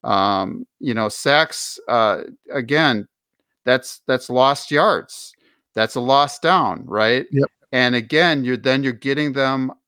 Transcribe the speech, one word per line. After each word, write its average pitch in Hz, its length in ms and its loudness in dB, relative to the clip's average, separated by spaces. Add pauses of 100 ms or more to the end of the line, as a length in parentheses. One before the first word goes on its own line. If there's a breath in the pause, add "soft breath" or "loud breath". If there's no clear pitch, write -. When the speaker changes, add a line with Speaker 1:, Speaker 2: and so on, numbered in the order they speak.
Speaker 1:
Um, 98 640 -2 (120)
you 123 160 -4
know, 110 160 -2
sacks, - 680 -2 (100)
uh, 110 340 2 (280)
again, 135 560 -2 (600)
that's, 131 400 -2
that's 127 240 -2
lost 131 400 2
yards. - 640 -2 (400)
That's 110 200 -2
a 127 60 -4
lost 139 400 2
down, 160 460 2
right? 110 440 0
Speaker 2:
Yep. 139 200 0 (220)
Speaker 1:
And 127 220 2
again, 147 500 2
you're, 127 120 -2
then 135 260 0
you're 135 120 -2
getting 139 400 -4
them 135 380 -2 (160)